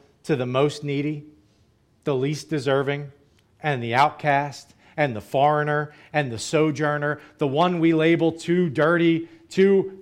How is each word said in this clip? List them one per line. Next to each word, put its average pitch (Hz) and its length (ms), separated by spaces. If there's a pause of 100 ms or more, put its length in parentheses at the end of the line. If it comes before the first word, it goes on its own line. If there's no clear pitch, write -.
(260)
to 160 100
the 123 100
most 135 380
needy, 147 420 (800)
the 147 100
least 143 380
deserving, 139 600 (480)
and 139 220
the 117 140
outcast, 143 800 (200)
and 143 200
the 104 60
foreigner, 147 720 (200)
and 147 180
the 113 60
sojourner, 147 840 (200)
the 147 80
one 170 320
we 165 160
label 160 360
too 175 380
dirty, 165 580 (220)
too, 190 520